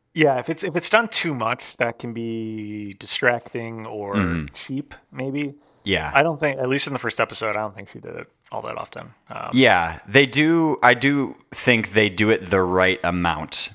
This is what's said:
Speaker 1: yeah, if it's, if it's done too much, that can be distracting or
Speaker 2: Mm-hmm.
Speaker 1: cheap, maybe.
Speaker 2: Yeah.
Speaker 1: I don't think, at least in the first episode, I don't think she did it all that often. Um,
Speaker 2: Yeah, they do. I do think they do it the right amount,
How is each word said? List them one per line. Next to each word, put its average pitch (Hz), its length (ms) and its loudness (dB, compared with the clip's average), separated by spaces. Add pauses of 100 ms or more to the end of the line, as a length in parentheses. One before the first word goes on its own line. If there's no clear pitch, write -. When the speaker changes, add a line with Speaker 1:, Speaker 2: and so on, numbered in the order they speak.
(140)
Speaker 1:
yeah, 143 240 2
if 120 120 -4
it's, 160 140 -6
if 170 120 -4
it's 165 140 -2
done 220 180 4
too 165 260 -2
much, 120 440 -4
that 117 200 -2
can 120 140 -10
be 110 800 -8
distracting 113 920 -4
or 104 280 -8
Speaker 2:
Mm-hmm. 85 400 0
Speaker 1:
cheap, - 400 -8 (180)
maybe. 139 420 -6 (300)
Speaker 2:
Yeah. 156 300 0
Speaker 1:
I 143 80 8
don't 156 160 -2
think, 143 220 -2
at 127 80 0
least 135 180 2
in 143 60 -6
the 127 60 -4
first - 220 -4
episode, - 360 -2
I 107 40 -2
don't 107 140 -6
think 101 140 -16
she 117 120 -18
did - 160 -14
it - 120 -14 (240)
all 110 100 -8
that 113 140 -10
often. - 380 -12 (160)
Um, - 220 -10
Speaker 2:
Yeah, 92 540 4
they 131 200 6
do. 156 560 2
I 123 120 8
do 135 420 0 (160)
think 113 400 2
they 107 180 4
do 104 200 2
it 92 200 0
the 95 100 4
right 92 440 2
amount, 85 720 -2